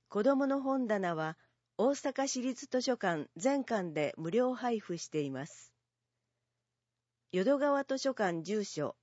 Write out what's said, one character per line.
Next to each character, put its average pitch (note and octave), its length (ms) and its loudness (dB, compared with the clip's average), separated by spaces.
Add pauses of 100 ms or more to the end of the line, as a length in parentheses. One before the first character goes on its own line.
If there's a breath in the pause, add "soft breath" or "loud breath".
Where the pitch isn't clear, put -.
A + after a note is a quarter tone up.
子 G3+ 140 0
ど C4+ 140 4
も C#4 100 2
の C#4 140 0
本 C4 260 0
棚 F#3+ 280 0
は、 D#3 240 -4 (400 soft breath)
大 A#3 120 4
阪 C#4 360 -2
市 B3+ 160 -4
立 C4 280 -4
図 B3+ 120 2
書 B3 140 0
館 E3+ 400 -2
全 C4 280 2
館 F#3 280 -2
で D3 240 0
無 D#3+ 140 -6
料 B3 240 2
配 A#3+ 240 -2
布 F3+ 200 -6
し - 100 -12
て D#3 140 0
い C#3 80 -2
ま C3+ 160 -6
す。 - 260 -20 (1600)
淀 G3+ 260 4
川 C#4 260 2
図 C4+ 140 -2
書 C4+ 140 -2
館 F3 300 -2
住 G3+ 220 -2
所 D3 380 -4